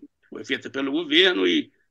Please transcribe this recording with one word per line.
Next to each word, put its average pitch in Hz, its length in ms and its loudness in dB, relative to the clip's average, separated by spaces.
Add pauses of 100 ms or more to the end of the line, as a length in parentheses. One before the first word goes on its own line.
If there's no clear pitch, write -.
(300)
foi - 160 -14
feita 123 240 -6
pelo 135 240 -4
governo 180 520 2
e 170 240 0 (200)